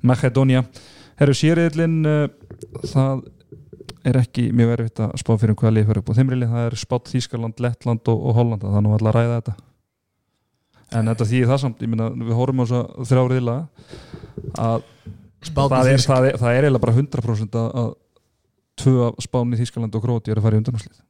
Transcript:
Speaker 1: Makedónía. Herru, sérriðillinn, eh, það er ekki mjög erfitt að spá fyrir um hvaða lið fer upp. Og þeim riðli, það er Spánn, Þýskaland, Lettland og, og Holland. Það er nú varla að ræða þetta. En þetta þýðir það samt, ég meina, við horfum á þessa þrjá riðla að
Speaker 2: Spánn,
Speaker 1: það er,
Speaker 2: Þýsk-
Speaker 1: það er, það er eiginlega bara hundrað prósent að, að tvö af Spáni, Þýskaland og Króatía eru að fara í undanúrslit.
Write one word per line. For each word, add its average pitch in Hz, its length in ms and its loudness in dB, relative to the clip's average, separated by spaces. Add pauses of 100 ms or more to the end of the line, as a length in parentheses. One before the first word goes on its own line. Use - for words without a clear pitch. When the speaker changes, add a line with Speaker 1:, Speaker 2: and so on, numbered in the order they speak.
Speaker 1:
Makedónía. 127 600 2 (540)
Herru, 143 160 4
sérriðillinn, 160 720 2
eh, 151 220 2 (580)
það 135 400 0 (800)
er 123 100 2
ekki 123 380 0
mjög 117 240 4
erfitt 113 260 -6
að - 160 -2
spá 117 180 0
fyrir 107 140 2
um 104 40 2
hvaða 110 200 2
lið 107 120 4
fer 107 120 2
upp. - 100 -6
Og 110 60 0
þeim 131 140 4
riðli, 127 180 -2
það 117 180 -2
er 113 100 -4
Spánn, - 280 -6
Þýskaland, 117 560 -6
Lettland 120 480 -2
og, 117 200 2
og 120 80 2
Holland. 117 260 2
Það 98 160 0
er 104 40 4
nú 104 140 2
varla 110 160 2
að 120 40 2
ræða 117 260 0
þetta. 107 140 -8 (1400)
En 113 140 0
þetta 113 220 -2
þýðir 123 240 2
það 139 80 2
samt, 131 220 -4
ég 117 80 -4
meina, 113 200 -2
við 117 240 -6
horfum 127 300 0
á - 20 0
þessa 120 440 -6
þrjá 127 200 4
riðla 123 280 -2 (1000)
að 117 280 -2 (600)
Speaker 2:
Spánn, 139 260 -2
Speaker 1:
það 127 180 2
er, 135 100 4
Speaker 2:
Þýsk- 123 100 0
Speaker 1:
það 131 220 4
er, - 100 -2
það 120 160 0
er 135 80 4
eiginlega 131 180 2
bara 113 140 2
hundrað 131 320 0
prósent 110 240 -4
að, 117 240 -4
að 117 180 -4 (840)
tvö 131 180 2 (120)
af - 120 -4
Spáni, 120 400 -2
Þýskaland 117 360 -6
og 110 80 -2
Króatía 117 280 -4
eru 107 80 0
að 107 80 2
fara 110 80 4
í 107 80 2
undanúrslit. 117 460 -8